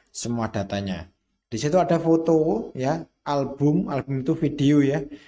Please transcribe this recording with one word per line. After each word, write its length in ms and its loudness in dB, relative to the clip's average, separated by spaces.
semua 400 -4
datanya. 560 -4
Di 160 -8
situ 160 2
ada 240 2
foto 720 2
ya, 320 -4
album, 640 0
album 400 -4
itu 80 2
video 480 2
ya. 160 2